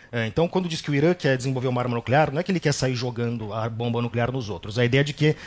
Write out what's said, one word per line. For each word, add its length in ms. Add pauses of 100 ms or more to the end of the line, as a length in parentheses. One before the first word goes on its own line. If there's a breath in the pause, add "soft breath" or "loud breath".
É, 180
então, 200
quando 220
diz 100
que 100
o 60
Irã 180
quer 220
desenvolver 320
uma 140
arma 140
nuclear, 360
não 80
é 40
que 100
ele 60
quer 140
sair 220
jogando 580
a 140
bomba 340
nuclear 300
nos 180
outros. 300
A 60
ideia 160
é 20
de 100
que 220 (120)